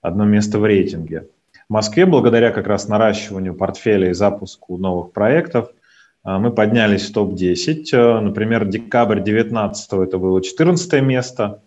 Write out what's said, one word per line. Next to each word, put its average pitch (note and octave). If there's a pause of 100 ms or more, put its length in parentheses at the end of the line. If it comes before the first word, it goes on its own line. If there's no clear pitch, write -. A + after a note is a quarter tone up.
одно F#2
место G#2
в G#2+
рейтинге. E2 (400)
В G#2+
Москве, A2
благодаря A#2
как G2+
раз G2+
наращиванию G#2
портфеля F#2+
и -
запуску F#2+
новых F2+
проектов, B2 (540)
а, F#2+
мы A#2
поднялись G#2+
в -
топ-десять. F#2+
Э, A#2
например, G#2+
декабрь G#2+
девятнадцатого G#2+
это F#2
было F#2
четырнадцатое D#3+
место B2+